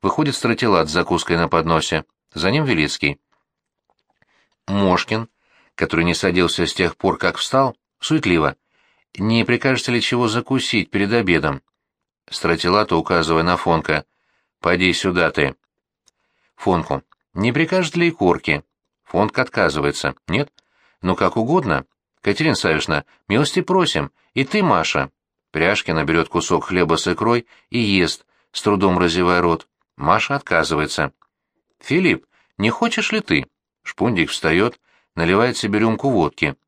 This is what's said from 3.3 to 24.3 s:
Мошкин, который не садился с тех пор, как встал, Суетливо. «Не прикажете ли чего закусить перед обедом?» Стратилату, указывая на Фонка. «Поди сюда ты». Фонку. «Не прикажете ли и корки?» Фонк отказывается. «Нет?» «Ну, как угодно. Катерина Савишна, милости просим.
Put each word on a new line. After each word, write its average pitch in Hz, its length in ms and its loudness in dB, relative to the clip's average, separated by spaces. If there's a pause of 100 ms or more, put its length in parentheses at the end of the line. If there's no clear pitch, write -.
Мошкин, 101 640 0 (460)
который 85 300 0
не 85 100 2
садился 87 520 0
с - 80 -6
тех 90 220 -2
пор, 92 220 0
как 87 180 -2
встал, 123 400 -2 (240)
Суетливо. 92 560 0 (600)
«Не 110 280 2
прикажете 123 480 0
ли 120 80 0
чего 123 280 0
закусить 120 640 -2
перед 101 220 0
обедом?» 80 500 0 (680)
Стратилату, 87 680 0
указывая 80 460 2
на 87 140 2
Фонка. 80 480 -2 (560)
«Поди 90 320 2
сюда 87 380 0
ты». 69 260 -2 (1000)
Фонку. 78 460 -2 (320)
«Не 110 180 -2
прикажете 165 480 -2
ли 170 80 2
и - 20 0
корки?» 87 540 0 (400)
Фонк 101 340 -2
отказывается. 76 760 -2 (140)
«Нет?» 120 240 -2 (480)
«Ну, 90 160 0
как 95 200 0
угодно. 113 500 0 (340)
Катерина 110 360 0
Савишна, 78 480 0 (240)
милости 143 340 0
просим. 151 480 0 (240)